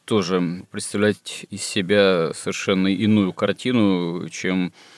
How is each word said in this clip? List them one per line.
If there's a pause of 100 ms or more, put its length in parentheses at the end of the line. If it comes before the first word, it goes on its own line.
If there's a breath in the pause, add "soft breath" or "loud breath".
тоже
представлять
из
себя
совершенно
иную
картину,
чем, (240 loud breath)